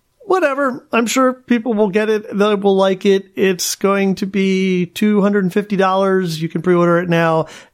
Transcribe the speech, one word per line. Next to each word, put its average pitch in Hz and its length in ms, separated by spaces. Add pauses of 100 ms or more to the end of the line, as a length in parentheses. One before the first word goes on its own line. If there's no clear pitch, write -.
(240)
Whatever. 285 680
I'm 233 140
sure 254 280
people 240 400
will 208 160
get 214 180
it. 214 240
They 208 220
will 196 220
like 190 280
it. 196 300
It's 190 400
going 196 420
to 202 100
be 190 600
two 208 340
hundred 202 240
and 175 80
fifty 202 240
dollars. 190 640
You 165 80
can 165 140
pre-order 175 380
it 180 80
now. 165 380 (280)